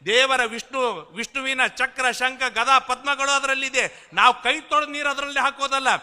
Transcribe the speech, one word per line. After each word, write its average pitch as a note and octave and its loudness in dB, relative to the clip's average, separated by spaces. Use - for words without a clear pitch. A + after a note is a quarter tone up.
ದೇವರ B3+ 4
ವಿಷ್ಣು, A3+ -6
ವಿಷ್ಣುವಿನ C4 -4
ಚಕ್ರ, B3+ -2
ಶಂಖ, B3+ -4
ಗದಾ, B3 2
ಪದ್ಮಗಳು C4+ -2
ಅದರಲ್ಲಿದೆ. C4+ -2
ನಾವು A3 4
ಕೈ C#4+ 0
ತೊಳೆದು D4 0
ನೀರು D4 -4
ಅದರಲ್ಲಿ C#4 -4
ಹಾಕೋದಲ್ಲ, C4+ 0